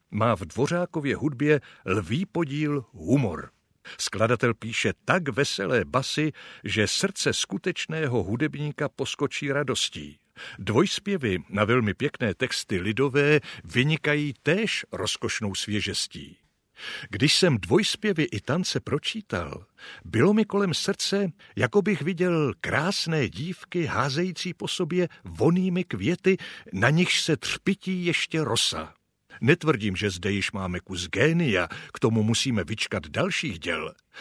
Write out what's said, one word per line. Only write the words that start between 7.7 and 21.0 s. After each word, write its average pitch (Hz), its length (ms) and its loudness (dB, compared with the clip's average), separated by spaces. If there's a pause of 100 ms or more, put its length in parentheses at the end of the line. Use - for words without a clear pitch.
hudebníka 143 680 -4
poskočí - 640 -4
radostí. 127 680 -4 (400)
Dvojspěvy 120 920 2
na 101 140 2
velmi 110 300 4
pěkné 120 400 -2
texty - 460 -2
lidové 139 600 2 (240)
vynikají 147 720 2 (100)
též 185 480 0
rozkošnou 95 640 -4
svěžestí. - 840 -4 (720)
Když 113 260 2
jsem 160 220 4
dvojspěvy 160 640 2
i - 180 -2
tance - 380 -2
pročítal, - 840 -6 (400)
bylo 113 280 4
mi 214 120 4
kolem 196 280 0
srdce, 196 580 -2 (240)